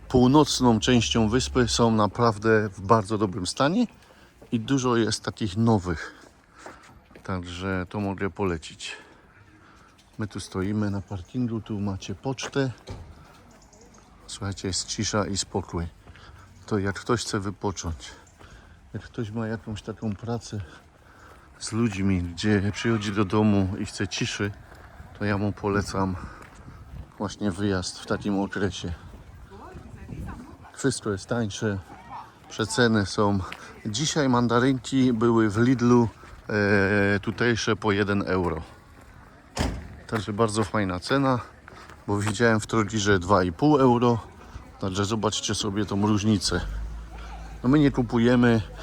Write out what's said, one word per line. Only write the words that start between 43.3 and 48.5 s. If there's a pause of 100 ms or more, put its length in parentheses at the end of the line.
i
pół
euro. (640)
Także
zobaczcie
sobie
tą
różnicę. (1040)
No
my
nie
kupujemy, (200)